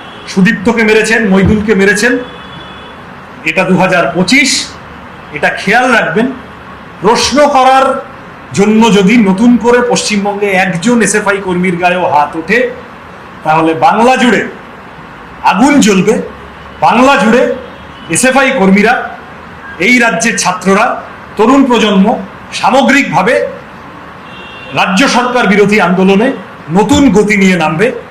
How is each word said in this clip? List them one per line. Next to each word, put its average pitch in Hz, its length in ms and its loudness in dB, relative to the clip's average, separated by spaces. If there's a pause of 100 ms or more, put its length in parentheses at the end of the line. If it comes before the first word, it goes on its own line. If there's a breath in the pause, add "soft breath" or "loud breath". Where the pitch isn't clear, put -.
(280)
সুদীপ্তকে 220 560 0
মেরেছেন, 220 440 2
মইদুলকে 202 480 2
মেরেছেন, 202 420 0 (1300)
এটা 160 180 -2
দু 185 140 0
হাজার 180 380 0
পঁচিশ, 254 520 0 (680)
এটা 151 160 -2
খেয়াল 247 440 0
রাখবেন। 208 380 0 (680)
প্রশ্ন 233 460 2
করার 262 540 2 (520)
জন্য 214 400 4
যদি 202 240 4
নতুন 226 400 4
করে 240 320 2
পশ্চিমবঙ্গে 202 600 -2
একজন 190 500 0
এসএফআই 202 360 0
কর্মীর 180 380 -2
গায়েও 180 320 0
হাত 147 300 0
ওঠে, 220 320 0 (720)
তাহলে 160 300 2
বাংলা 208 420 2
জুড়ে 247 320 0 (960)
আগুন 247 360 4
জ্বলবে। 202 420 2 (600)
বাংলা 233 340 4
জুড়ে 247 400 2 (540)
এসএফআই 254 500 2
কর্মীরা, 202 500 2 (680)
এই 240 200 2
রাজ্যের 226 380 0
ছাত্ররা, 196 640 -2 (360)
তরুণ 269 280 4
প্রজন্ম 208 580 2 (300)
সামগ্রিকভাবে 240 920 0 (1300)
রাজ্য 190 340 0
সরকার 240 400 0
বিরোধী 202 320 2
আন্দোলনে 190 540 2 (380)
নতুন 240 400 4
গতি 208 260 2
নিয়ে 190 180 4
নামবে। 160 360 0 (200)